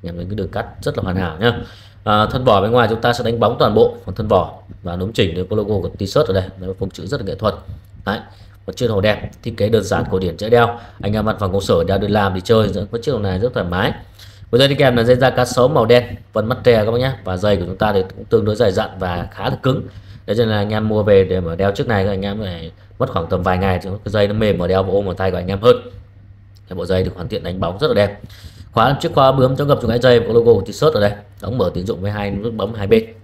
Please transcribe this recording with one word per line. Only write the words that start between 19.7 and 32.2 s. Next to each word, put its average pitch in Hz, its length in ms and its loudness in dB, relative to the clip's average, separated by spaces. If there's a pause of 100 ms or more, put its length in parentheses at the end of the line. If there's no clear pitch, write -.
Đấy 104 100 -2
cho 120 80 2
nên 110 40 0
là 107 80 0
anh 104 160 -2
em 107 160 -2
mua 107 140 0
về 98 220 6
để 92 160 -2
mà 82 140 -6
đeo 98 180 0
chiếc 147 140 -4
này 104 180 0
thì 104 60 -2
anh 95 120 -4
em 101 180 -6
phải 85 320 -10 (260)
mất 131 120 -2
khoảng 82 160 -4
tầm 90 160 -2
vài 92 160 0
ngày 92 240 0
thì 95 80 -10
cái 98 220 -10
dây 104 160 2
nó 101 60 -2
mềm 107 240 0
mà 87 80 -2
đeo 95 160 2
vào 95 100 -2
ôm 101 120 0
vào 92 100 -4
tay 95 160 -2
của 90 60 -4
anh 90 100 -4
em 98 140 -4
hơn. 123 160 6 (920)
Cái 92 80 -12
bộ 87 100 -6
dây 92 180 0
được 92 100 -4
hoàn 85 140 -10
thiện - 140 -8
đánh 90 180 -8
bóng 92 180 -4
rất 151 100 0
là 120 60 2
đẹp. 101 260 2 (520)
Khóa 117 160 4
làm 139 120 0
chiếc - 140 -4
khóa 135 180 6
bướm 135 240 2
chống 143 120 -2
gập 143 140 4
chống 113 80 -2
gãy 120 80 0
dây 123 220 6
có 104 120 -2
logo 117 200 6
của 101 140 4
T-shirt 143 240 0
ở 107 100 0
đây. 101 120 2 (300)
Đóng 120 160 -6
mở 90 160 2
tín 90 120 -4
dụng 87 140 -6
với 101 100 -4
hai 104 200 -4